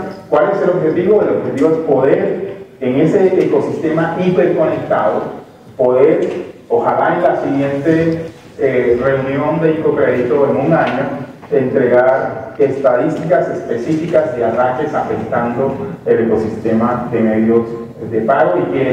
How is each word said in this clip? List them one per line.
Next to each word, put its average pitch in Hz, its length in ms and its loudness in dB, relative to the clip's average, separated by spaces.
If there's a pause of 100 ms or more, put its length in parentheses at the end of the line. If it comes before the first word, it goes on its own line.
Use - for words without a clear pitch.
(300)
¿Cuál 151 240 2
es 196 80 -2
el 180 100 2
objetivo? 180 500 2
El - 160 0
objetivo - 320 0
es 160 80 2 (120)
poder, - 680 0 (260)
en 127 180 0
ese 180 460 4
ecosistema 156 760 -2
hiperconectado, - 1000 0 (540)
poder, 123 500 4 (400)
ojalá - 480 0
en 135 80 -2
la 131 180 2
siguiente, 143 840 0 (320)
eh, 123 440 2
reunión 135 600 0
de 160 100 2
Incocrédito 139 760 0
en 135 160 0
un 160 80 2
año, - 300 0 (480)
entregar 127 1040 0
estadísticas - 920 0
específicas 123 880 -2
de 120 100 -2
ataques 127 480 -2
afectando 120 840 -2 (300)
el 113 200 2
ecosistema 113 840 -2
de 113 80 0
medios 113 420 2 (480)
de 110 120 -2
pago 120 380 2
y - 120 -2
que 139 100 0
el 131 120 0